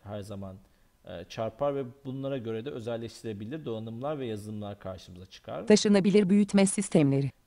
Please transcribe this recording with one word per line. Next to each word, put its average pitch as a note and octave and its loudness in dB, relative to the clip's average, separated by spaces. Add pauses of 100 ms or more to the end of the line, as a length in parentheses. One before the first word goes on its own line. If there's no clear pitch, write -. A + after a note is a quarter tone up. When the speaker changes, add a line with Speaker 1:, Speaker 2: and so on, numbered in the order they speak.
Speaker 1:
her G#2 -10
zaman, G2 -12 (480)
e, F2+ -12
çarpar C3 -2
ve C#3 -2 (200)
bunlara C3+ -6
göre A2+ -6
de C#3+ -8
özelleştirilebilir A2+ -8
donanımlar A2+ -6
ve C3 -6
yazılımlar G#2 -8
karşımıza F#2 -14
çıkar. D3+ -10
Speaker 2:
Taşınabilir G#3 6
büyütme G3+ 6
sistemleri. C#3 4 (160)